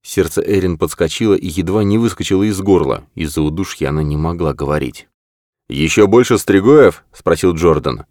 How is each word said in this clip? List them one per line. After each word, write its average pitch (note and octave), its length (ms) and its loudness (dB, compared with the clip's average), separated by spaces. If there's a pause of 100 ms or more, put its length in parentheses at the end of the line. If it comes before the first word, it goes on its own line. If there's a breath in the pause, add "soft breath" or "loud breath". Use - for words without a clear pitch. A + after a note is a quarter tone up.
Сердце E2 400 -4
Эрин F#2 360 -2
подскочило F2 560 -2
и - 140 -2
едва F#2 360 -2
не G2+ 140 0
выскочило G2 460 0
из G2+ 180 -2
горла. E2 440 0 (100)
Из-за D#2+ 260 -6
удушья D2+ 480 -4
она D2+ 120 -2
не D2+ 140 -4
могла D#2+ 380 -4
говорить. C#2 560 -6 (580)
«Еще A2+ 400 2
больше A#2+ 300 4
стригоев?» — G#2 720 4
спросил E2 420 0
Джордан. D#2 580 0